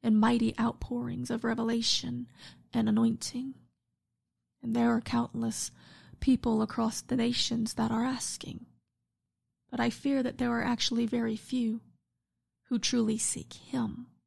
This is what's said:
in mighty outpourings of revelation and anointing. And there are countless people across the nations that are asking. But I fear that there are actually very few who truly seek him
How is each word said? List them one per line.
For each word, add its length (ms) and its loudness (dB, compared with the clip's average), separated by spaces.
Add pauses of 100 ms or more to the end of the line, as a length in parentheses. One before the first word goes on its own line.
in 140 6
mighty 420 4
outpourings 720 -2
of 140 -4
revelation 840 0 (440)
and 160 2
anointing. 680 2 (1080)
And 120 -2
there 200 4
are 80 0
countless 680 -2 (500)
people 420 2
across 400 -2
the 140 -2
nations 580 0
that 160 0
are 140 0
asking. 600 -6 (1040)
But 100 -4
I 100 2
fear 320 0
that 160 -4
there 140 0
are 120 0
actually 400 0
very 320 -2
few 460 -2 (880)
who 80 0
truly 400 2
seek 340 -4
him 540 -6 (200)